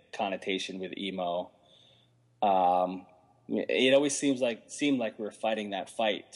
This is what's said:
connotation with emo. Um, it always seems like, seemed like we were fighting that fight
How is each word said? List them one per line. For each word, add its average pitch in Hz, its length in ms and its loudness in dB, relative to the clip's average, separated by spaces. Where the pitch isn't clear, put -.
connotation 95 680 -4
with 92 180 -10
emo. 90 540 -4
Um, 92 640 4
it 117 460 2
always 143 240 4
seems 139 240 0
like, 117 260 -2
seemed 143 320 0
like 110 200 -4
we 107 60 -6
were 104 60 -6
fighting 107 400 -4
that 92 180 -6
fight 107 460 -2